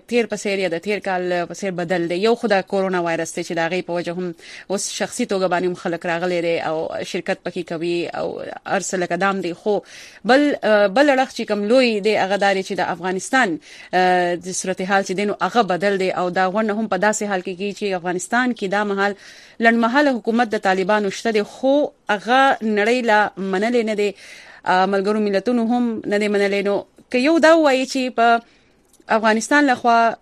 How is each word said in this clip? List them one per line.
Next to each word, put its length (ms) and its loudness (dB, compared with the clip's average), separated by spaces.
تیر 180 0
په 100 -6
څیر 240 -4
یا 80 0
د 100 -2
تیر 220 -4
کال 460 -2
په 80 -10
څیر 180 -6
بدل 380 -2
دی. 60 -2
یو 200 2
خو 120 -2
دا 140 2
کورونا 380 -2
وایرس 360 -4
دی 80 -4
چې 80 -8
د 180 -2
هغې 160 -4
په 80 -6
وجه 180 -4
هم 240 -6
اوس 220 -4
شخصي 360 -4
توګه 220 0
باندې 180 0
هم 80 0
خلک 320 -6
راغلي 360 -2
دي 180 0
او 300 -4
شرکت 340 -6
پکې 200 -6
کوي 400 -4
او 340 -6
هر 120 -2
څه 140 -8
لکه 220 -2
دام 260 0
دی. 120 -6
خو 260 -2
بل، 380 4
آه، 240 4
بل 280 4
اړخ 160 0
چې 100 -8
کوم 220 -2
لوی 360 4
دی، 180 2
هغه 200 0
دا 160 2
دی 100 -2
چې 80 -10
د 80 -4
افغانستان، 800 -2
آه، 420 4
د 160 -8
صورتحال 520 -2
چې 80 -6
دی، 140 -2
نو 160 -2
هغه 200 2
بدل 380 0
دی 120 0
او 180 -2
دا 220 0
غونډه 200 0
هم 160 -4
په 100 -2
داسې 260 0
حال 180 -2
کې 180 -8
کیږي 200 -6
چې 40 -8
افغانستان 680 -2
کې 100 -10
دا 200 0
مهال 320 -2
لنډمهاله 480 4
حکومت 400 0
د 100 -2
طالبانو 520 2
شته 220 -4
دی، 100 2
خو 460 0
هغه 440 2
نړۍ 520 0
لا 320 4
منلې 480 -2
نه 80 -2
دی، 200 -2
آه، 200 4
ملګرو 340 0
ملتونو 460 0
هم 400 0
نه 120 -2
دی 100 0
منلې. 380 0
نو 180 -2
که 60 0
یو 220 4
دا 180 8
ووایي 280 4
چې 240 -2
په 320 2
افغانستان 580 2
لخوا 560 4